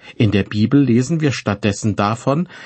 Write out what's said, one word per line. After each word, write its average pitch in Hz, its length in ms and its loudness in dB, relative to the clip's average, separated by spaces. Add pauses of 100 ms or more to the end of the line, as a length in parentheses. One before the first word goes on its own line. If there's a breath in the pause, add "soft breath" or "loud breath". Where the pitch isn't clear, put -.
(180 loud breath)
In 110 120 4
der 98 140 2
Bibel 110 400 2
lesen 127 360 0
wir 151 120 0
stattdessen 104 640 -2
davon, 127 520 -2 (180 loud breath)